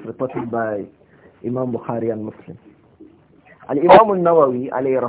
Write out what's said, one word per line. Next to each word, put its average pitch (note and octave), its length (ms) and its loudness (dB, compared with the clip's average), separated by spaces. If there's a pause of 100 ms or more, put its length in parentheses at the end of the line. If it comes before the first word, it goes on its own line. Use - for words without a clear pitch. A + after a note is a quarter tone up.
reported B2 460 -8
by A2 360 -6 (580)
Imam B2 280 -4
Bukhari A#2 400 -6
and A2 120 -8
Muslim. - 340 -16 (1080)
And C#3 120 -2
Imam G3+ 300 8 (160)
al-Nawawi, C3+ 440 2
alayhi C3 380 -2